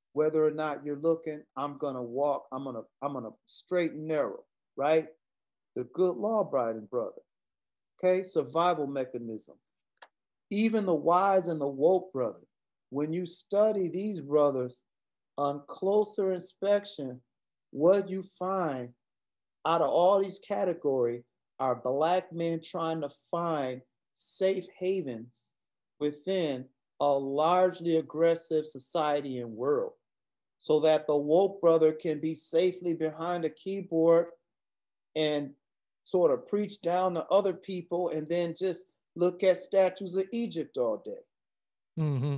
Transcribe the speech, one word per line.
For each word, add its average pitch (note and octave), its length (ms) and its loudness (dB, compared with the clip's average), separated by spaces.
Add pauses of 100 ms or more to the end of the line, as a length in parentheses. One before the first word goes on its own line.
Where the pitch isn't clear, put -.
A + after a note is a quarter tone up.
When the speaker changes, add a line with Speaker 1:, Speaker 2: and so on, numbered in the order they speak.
(120)
Speaker 1:
Whether D#3 320 4
or D3+ 60 4
not D3+ 340 -4
you're D3 120 -6
looking, D#3 460 -2 (140)
I'm C#3+ 220 -6
gonna C3 240 -4
walk. C3+ 500 -2
I'm C3+ 120 -8
gonna, A#2+ 180 -8 (200)
I'm C#3 100 -4
gonna A#2 180 -8 (160)
straight - 460 -4
and D#3 140 -10
narrow," C#3+ 380 -2 (320)
right? D#3 320 2 (680)
The B2 100 -4
good F3+ 320 0
law-abiding C#3 680 -2
brother. A2 360 -6 (760)
Okay, F#3 260 2
survival D#3 600 0
mechanism. B2+ 720 -8 (920)
Even G#3+ 360 2
the F3+ 80 2
wise F3 540 4
and D#3+ 120 -2
the C#3 60 -2
woke E3 460 2
brother, B2 340 -4 (440)
when D3 220 -4
you F3 140 -4
study G3+ 600 0
these F#3+ 320 -4
brothers C#3 640 0 (540)
on C#3+ 280 -2
closer G3+ 640 0
inspection, F3+ 880 -4 (520)
what F3+ 360 4
you F#3+ 140 -6
find E3+ 680 -4 (760)
out E3 160 4
of C#3 80 2
all F3+ 300 6
these G3 260 -4
categories C#3+ 800 0 (340)
are C3 160 0
Black D#3 580 0
men E3 300 -2
trying D#3+ 380 -4
to D3 80 -4 (220)
find D3+ 500 -2 (340)
safe F#3 520 -2 (120)
havens C#3+ 760 -6 (460)
within D3 640 -2 (360)
a C#3+ 60 2
largely E3 880 2
aggressive D#3+ 680 2
society D3 760 -2
and A#2 100 -8
world, A#2 420 -2 (640)
so D3+ 220 2
that D#3 260 4
the D3 100 2
woke E3+ 440 2
brother D#3+ 320 6
can D#3 280 -4
be D#3+ 140 -4
safely F3 600 0
behind D#3+ 500 -4
a D#3 60 -2
keyboard E3+ 800 2 (840)
and D3+ 360 -2 (540)
sort F3 260 4
of B2+ 160 -2
preach G#3 340 -4
down F3+ 340 0
to E3 120 -4
other G3 260 2
people F3 580 -4
and D#3 180 -6
then E3+ 280 -2
just F#3 300 -6 (300)
look F3 260 0
at F#3 160 4
statues F#3 580 0
of F#3+ 160 0
Egypt F3 460 -6
all A2+ 260 0
day. - 1000 -16
Speaker 2:
Mm-hmm. C#3+ 360 -2